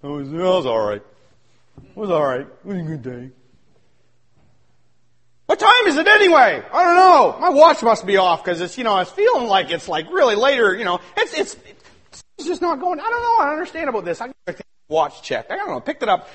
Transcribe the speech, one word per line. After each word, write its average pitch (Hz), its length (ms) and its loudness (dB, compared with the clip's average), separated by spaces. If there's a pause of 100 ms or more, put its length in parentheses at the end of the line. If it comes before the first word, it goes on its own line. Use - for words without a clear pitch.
It - 40 -16
was, 143 260 -10
it 156 40 -10
was 180 300 0
all 113 140 0
right. 104 220 -4 (760)
It - 180 -20
was 208 140 -10
all 156 140 0
right. 135 220 -4
It - 180 -20
was 196 120 -10
a 180 60 -6
good 156 200 -10
day. 123 280 -14 (2250)
What - 120 -2
time 440 280 4
is 311 100 2
it 311 100 0
anyway? 330 560 4 (100)
I 294 100 0
don't 349 140 4
know. 339 440 6
My 330 100 2
watch 302 320 6
must 226 240 0
be 196 100 0
off 180 280 2
cause 175 160 -4
it's, 175 180 -8
you 254 60 -8
know, 208 140 0
it's 180 120 -2
feeling 403 380 0
like 190 220 0
it's, 165 180 -8
like, 165 220 -6
really 302 240 2
later, 233 400 2
you 220 100 -8
know. 180 160 -4 (160)
It's, - 180 -4
it's, - 220 -6 (840)
it's 302 80 -12
just 339 160 -6
not 330 180 -4
going. 359 200 -4
I - 20 -14
don't 453 200 -4
know. 466 160 0
I 392 60 2
don't 285 80 -2
understand 311 360 -8
about 220 160 -6
this. 165 160 -6
I 226 80 -10
gotta - 300 -14
take - 20 -20
a - 320 -18
watch 151 300 -2
check. - 280 -8
I 330 60 -8
don't 392 120 -8
know. 135 120 -8
Picked - 220 -8
it - 60 -4
up. 202 260 -2